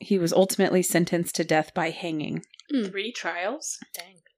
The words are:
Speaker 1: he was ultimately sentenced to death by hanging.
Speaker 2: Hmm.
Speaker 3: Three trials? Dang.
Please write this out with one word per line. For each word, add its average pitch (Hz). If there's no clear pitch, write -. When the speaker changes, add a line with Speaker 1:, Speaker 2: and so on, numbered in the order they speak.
Speaker 1:
he 202
was 170
ultimately 185
sentenced 175
to 170
death 156
by 165
hanging. 160
Speaker 2:
Hmm. 254
Speaker 3:
Three 202
trials? 190
Dang. 180